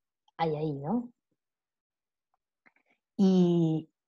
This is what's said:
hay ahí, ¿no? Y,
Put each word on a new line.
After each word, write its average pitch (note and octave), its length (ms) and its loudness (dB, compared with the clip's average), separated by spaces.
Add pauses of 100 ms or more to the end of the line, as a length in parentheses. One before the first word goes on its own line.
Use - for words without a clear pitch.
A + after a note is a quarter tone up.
(380)
hay D#3+ 180 -2
ahí, D3+ 180 -6
¿no? F#3+ 380 -6 (2000)
Y, F3 720 2 (180)